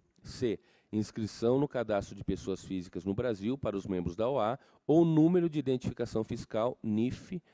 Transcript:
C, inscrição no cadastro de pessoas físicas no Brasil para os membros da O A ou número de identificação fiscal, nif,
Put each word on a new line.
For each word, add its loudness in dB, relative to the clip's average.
C, -4
inscrição 0
no 0
cadastro -2
de -12
pessoas -4
físicas -8
no -2
Brasil -2
para -4
os -6
membros -2
da 0
O 0
A 0
ou 8
número 6
de -2
identificação -2
fiscal, -4
nif, -2